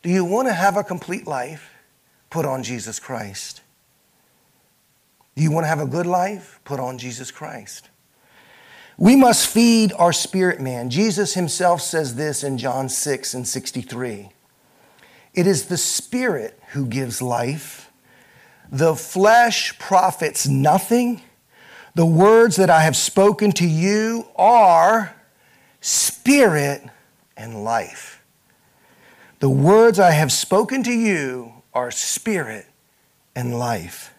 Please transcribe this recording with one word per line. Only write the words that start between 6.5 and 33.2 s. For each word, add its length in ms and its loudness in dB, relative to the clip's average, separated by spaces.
Put 160 -8
on 200 -8
Jesus 320 -14
Christ. 580 -18
We 180 6
must 320 4
feed 460 2
our 200 2
spirit 480 -2
man. 300 -8
Jesus 420 -2
himself 480 0
says 340 -6
this 280 -6
in 160 -4
John 280 -6
six 460 -6
and 140 -8
sixty-three. 840 -10
"It 140 0
is 180 0
the 120 -6
Spirit 800 -6
who 160 -4
gives 340 -6
life. 720 -6
The 240 0
flesh 840 2
profits 680 0
nothing. 760 0
The 100 4
words 520 6
that 120 4
I 140 6
have 120 2
spoken 580 2
to 120 0
you 680 -2
are 800 4
spirit 1000 0
and 300 -12
life." 560 -6
The 100 0
words 500 6
I 120 6
have 200 2
spoken 520 -2
to 100 -2
you 580 -2
are 180 -4
spirit 760 -6